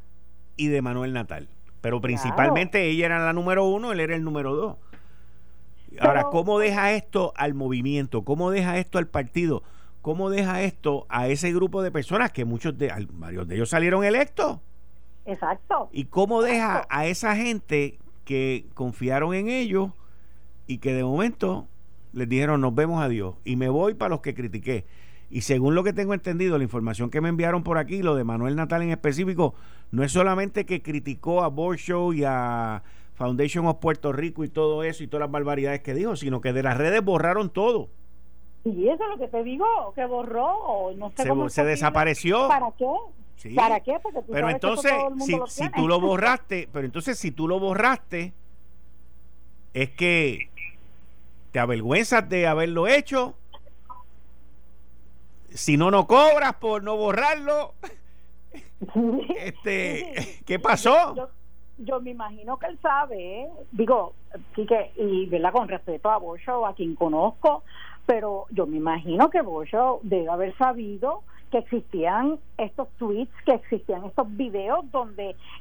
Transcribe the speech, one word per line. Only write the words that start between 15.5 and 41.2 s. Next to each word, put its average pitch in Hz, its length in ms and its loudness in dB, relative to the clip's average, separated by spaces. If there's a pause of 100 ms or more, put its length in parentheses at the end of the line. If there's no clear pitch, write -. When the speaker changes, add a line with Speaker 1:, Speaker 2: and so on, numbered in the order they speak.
Speaker 1:
¿Y 139 140 -4
cómo 202 360 4
deja 233 260 2 (140)
Speaker 2:
Exacto. - 80 -10
Speaker 1:
a 147 160 2
esa 208 300 0
gente 208 640 0 (260)
que 131 500 0
confiaron 131 600 0
en 196 140 -2
ellos 202 420 0 (760)
y 123 120 -4
que 131 140 0
de 127 120 0
momento 185 640 0 (460)
les 120 160 -2
dijeron, 143 320 4
"Nos 127 140 4
vemos, 160 280 2
adiós, 110 320 0 (100)
y 123 120 0
me 127 120 2
voy 175 260 4
pa' 208 140 -2
los 160 120 0
que 139 140 -4
critiqué"? 110 500 -4 (460)
Y 123 100 -4
según 135 340 4
lo 180 80 6
que 196 100 2
tengo 202 220 0
entendido, 180 440 2
la 135 60 2
información 113 460 -2
que 151 100 0
me 165 100 2
enviaron 170 340 2
por 165 140 2
aquí, 175 240 -2
lo 165 120 4
de 131 100 2
Manuel 117 320 0
Natal 165 260 0
en 170 80 0
específico, 160 640 2 (360)
no 123 140 2
es 135 80 0
solamente 190 540 2
que 185 160 -2
criticó 156 600 -2
a 165 60 2
Borshow 175 640 0
y 147 120 2
a 120 580 0 (320)
Foundation 139 520 0
of 165 120 4
Puerto 151 340 0
Rico 160 320 -4
y 143 40 -2
todo 156 360 2
eso 160 180 -4
y 147 40 -8
todas 147 160 -2
las 147 80 -4
barbaridades 143 500 0
que 135 140 -6
dijo, 190 220 0
sino 131 240 -2
que 127 120 0
de 131 100 0
las 127 140 2
redes 175 260 4
borraron 180 480 2
todo. 208 380 2 (760)
Speaker 2:
Y 202 240 2
eso 320 160 2
es 427 60 -2
lo 403 80 -6
que 254 100 -4
te 233 160 -2
digo, 269 220 -2 (280)
que 262 120 -2
borró, 240 880 -2
no 202 200 -8
sé 262 60 0